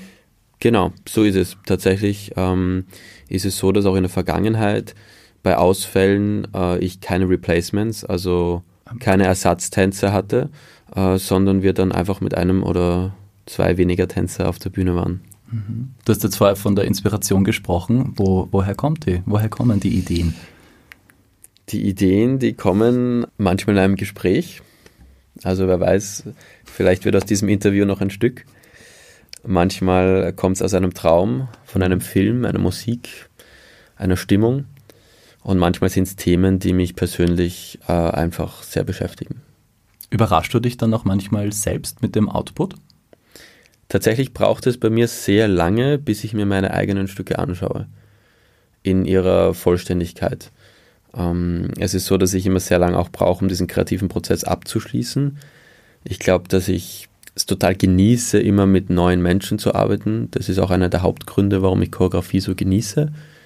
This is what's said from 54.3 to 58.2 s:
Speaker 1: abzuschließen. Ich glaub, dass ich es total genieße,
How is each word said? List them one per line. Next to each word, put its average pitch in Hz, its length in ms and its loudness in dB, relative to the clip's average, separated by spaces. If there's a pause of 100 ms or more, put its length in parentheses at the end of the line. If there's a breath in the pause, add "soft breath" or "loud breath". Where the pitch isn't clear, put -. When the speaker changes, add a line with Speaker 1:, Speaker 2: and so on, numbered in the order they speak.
Speaker 1:
abzuschließen. 135 920 -4 (680 loud breath)
Ich - 140 -10
glaub, 90 320 0
dass - 180 0
ich - 400 -6 (260)
es - 120 -6
total 92 280 0
genieße, 101 640 4